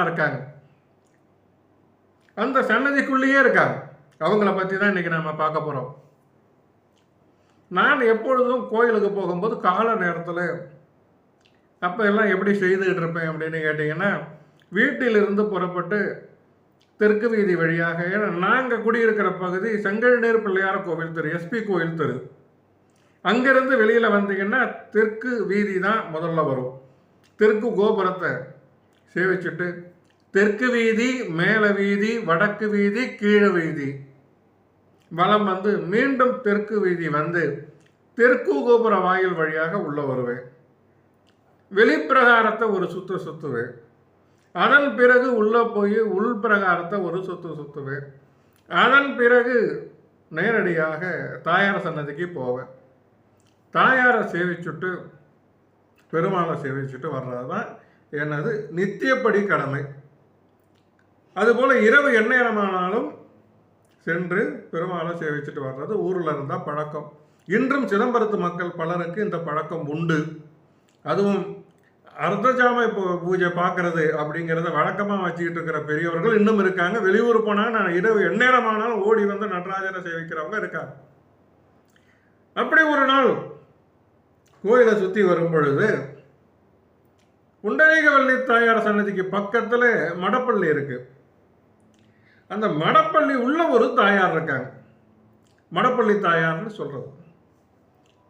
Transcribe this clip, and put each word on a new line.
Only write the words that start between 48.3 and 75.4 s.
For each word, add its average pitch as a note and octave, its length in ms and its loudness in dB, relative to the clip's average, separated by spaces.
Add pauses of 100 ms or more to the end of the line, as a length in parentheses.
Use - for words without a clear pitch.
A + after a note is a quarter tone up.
அதன் B3 400 4 (100)
பிறகு A#3+ 380 4 (760)
நேரடியாக E3 680 0 (460)
தாயார் F#3+ 380 0
சன்னதிக்கு D#3 420 -8 (120)
போவேன். B2+ 320 -6 (1000)
தாயாரை A#3+ 500 4 (120)
சேவிச்சுட்டு, F3 540 -6 (1200)
பெருமாளை E3+ 500 0
சேவிச்சுட்டு C3+ 540 -8
வர்றது B2 340 -10
தான் G#3+ 180 -6 (440)
எனது D3+ 400 -4 (260)
நித்தியப்படி G#3 720 0
கடமை. C#3 320 -2 (1500)
அதுபோல A#3+ 420 2 (120)
இரவு C#4 220 6 (100)
எந்நேரமானாலும் G#3+ 840 0 (1000)
சென்று F3+ 340 -2 (300)
பெருமாளை F3 480 -6
சேவிச்சுட்டு D3 480 -8
வர்றது C#3+ 260 -10 (140)
ஊர்ல E3+ 260 -4
இருந்தா D3 320 -6
பழக்கம். D3+ 400 -8 (420)
இன்றும் B3+ 440 0
சிதம்பரத்து A3 520 0
மக்கள் F3 360 -6
பலருக்கு E3+ 440 -4
இந்த F3 140 -4 (100)
பழக்கம் D3+ 460 -6
உண்டு. E3 240 0 (880)
அதுவும் F#3 340 0 (840)
அர்த்தஜாம A#3+ 580 2 (120)
பூ-, F3+ 280 -2
பூஜை F3 260 2 (120)
பார்க்கறது F3 420 0 (160)
அப்படிங்கிறத E3 560 -4
வழக்கமா G3 480 -2
வச்சுக்கிட்டு E3+ 360 -4